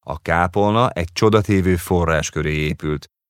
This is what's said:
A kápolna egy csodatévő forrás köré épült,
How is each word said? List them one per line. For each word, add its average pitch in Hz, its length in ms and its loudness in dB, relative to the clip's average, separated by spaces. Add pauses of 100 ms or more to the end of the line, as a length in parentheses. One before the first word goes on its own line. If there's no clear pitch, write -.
A 71 120 -8
kápolna 101 720 0
egy 82 220 -6
csodatévő 98 640 2
forrás 82 540 0
köré 78 240 -4
épült, 76 520 -4 (240)